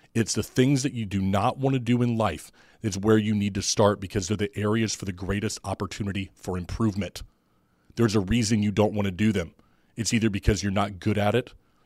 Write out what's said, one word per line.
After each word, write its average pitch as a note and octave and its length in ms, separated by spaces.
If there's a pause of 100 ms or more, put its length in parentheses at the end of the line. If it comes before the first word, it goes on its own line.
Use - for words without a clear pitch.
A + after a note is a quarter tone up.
(140)
It's A2+ 200
the G#2+ 100
things C3 400
that C3 80
you A2+ 140
do G2 140
not G2 380
wanna C3+ 220
do A#2+ 220
in A#2+ 140
life. G2 360 (300)
It's G2 140
where A2 220
you G#2+ 160
need G2+ 200
to G2 80
start G#2 380
because F#2+ 280
they're G#2+ 80
the G2+ 200
areas G#2+ 380
for - 120
the G2 60
greatest G2 520
opportunity G2 680
for F#2 220
improvement. F#2+ 680 (760)
There's A2+ 180
a G#2+ 60
reason G#2+ 420
you G#2 80
don't G#2 240
wanna G2+ 160
do G#2 220
them. F2 220 (420)
It's A2 180
either A2 160
because G2 320
you're G2+ 100
not G2+ 280
good G#2 180
at G#2 160
it, B2 180 (340)